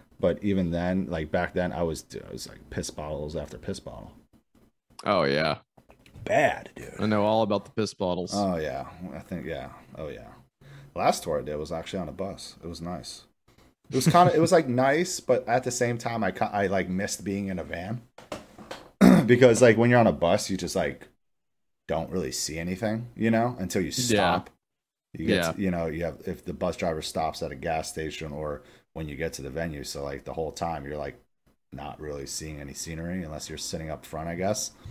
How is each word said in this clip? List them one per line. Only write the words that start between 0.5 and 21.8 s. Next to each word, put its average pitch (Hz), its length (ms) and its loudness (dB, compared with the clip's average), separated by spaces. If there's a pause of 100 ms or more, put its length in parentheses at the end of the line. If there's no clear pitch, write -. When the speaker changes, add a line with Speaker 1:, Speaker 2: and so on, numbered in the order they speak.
Speaker 1:
then, 90 380 0
like, 80 220 -4
back 87 220 0
then, 90 200 -2
I 87 100 -2
was, 80 180 -2
dude, - 260 -14
I 50 40 -16
was, - 160 -12
like, - 220 -20
piss - 200 -6
bottles 76 460 -8
after 78 220 -8
piss - 240 -8
bottle. - 320 -16 (920)
Speaker 2:
Oh, 95 180 2
yeah. 73 340 2 (680)
Speaker 1:
Bad, 123 520 0
dude. - 240 -14
Speaker 2:
I 98 60 0
know 107 200 2
all 110 180 4
about 101 220 0
the - 60 -20
piss 107 220 -4
bottles. 90 400 -4
Speaker 1:
Oh, 98 220 0
yeah. 69 320 -4 (260)
I 76 60 -12
think, 82 260 -10
yeah. 69 260 -8 (260)
Oh, 78 100 -8
yeah. 57 200 -12 (680)
Last 90 280 0
tour 76 160 -2
I 65 40 -4
did 73 140 -6
was 80 160 -6
actually 82 260 -6
on 82 100 -6
a 67 40 -12
bus. - 500 -10
It 85 40 -12
was 82 140 -10
nice. 85 420 -10 (680)
It 127 40 -4
was 131 120 2
kinda, 175 260 8
it 156 60 4
was, 165 120 6
like, 170 160 6
<laughs> - 0 -
nice, 139 520 2
but - 280 0
at 127 160 2
the 123 80 -2
same 120 260 0
time, 117 260 -4
I 92 80 2
ki-, - 100 -14
I, 104 260 2
like, 92 220 0
missed 92 340 -4
being 98 260 -2
in 92 100 -4
a 78 40 -6
van. 87 380 -6 (1000)
<clears throat> 131 260 10
Because, 120 340 10
like, 117 160 10
when 117 120 6
you're 123 100 8
on 113 80 8
a 90 40 8
bus, 85 380 2
you 95 80 0
just, 87 180 -4
like, 78 320 -2 (800)